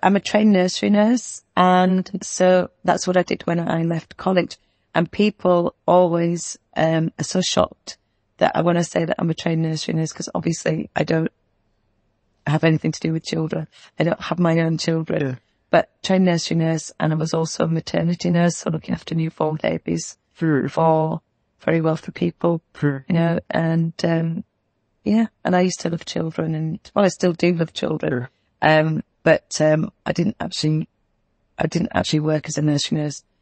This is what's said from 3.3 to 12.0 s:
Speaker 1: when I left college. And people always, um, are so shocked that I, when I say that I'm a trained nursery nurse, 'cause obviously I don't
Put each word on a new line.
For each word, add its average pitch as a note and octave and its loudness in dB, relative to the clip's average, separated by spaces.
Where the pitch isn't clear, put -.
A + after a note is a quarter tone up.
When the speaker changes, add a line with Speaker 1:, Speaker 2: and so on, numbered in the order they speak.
Speaker 1:
when E3+ -2
I E3 -2
left E3 -6
college. F#3 -2
And E3+ 0
people F3+ 0
always, E3+ 2
um, E3 0
are D#3 -6
so - -2
shocked - -4
that - 2
I, - 2
when E3+ 2
I F3 2
say E3+ -2
that - -2
I'm E3+ 0
a D#3+ -2
trained E3 -2
nursery D#3+ -4
nurse, D#3+ -2
'cause - -12
obviously D#3+ -4
I - 0
don't D#3+ 0